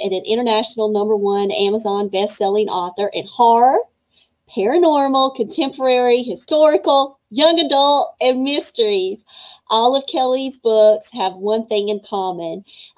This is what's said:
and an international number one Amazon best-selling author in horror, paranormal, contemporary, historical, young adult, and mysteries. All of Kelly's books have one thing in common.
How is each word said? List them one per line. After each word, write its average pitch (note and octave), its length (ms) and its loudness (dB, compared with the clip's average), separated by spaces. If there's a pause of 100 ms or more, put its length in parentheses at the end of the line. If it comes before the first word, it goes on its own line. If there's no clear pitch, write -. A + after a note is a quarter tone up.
and G3 100 -4
an - 120 -4
international A3 640 -2
number G#3+ 280 0
one G3+ 340 0
Amazon G3+ 580 -2
best-selling G3+ 600 -2
author F#3 400 -4
in F#3 180 -8
horror, A#3+ 520 4 (760)
paranormal, C4+ 800 2
contemporary, B3+ 880 0
historical, D4 960 0 (120)
young D#4 280 2
adult, C#4+ 640 2
and B3+ 240 0
mysteries. G#3 800 -2 (460)
All A#3 260 2
of C4+ 100 -6
Kelly's C4 520 -2
books G#3+ 540 2
have F#3+ 220 -4
one G#3+ 320 -4
thing G#3 220 -4
in G#3 120 -6
common. F#3 640 -8 (320)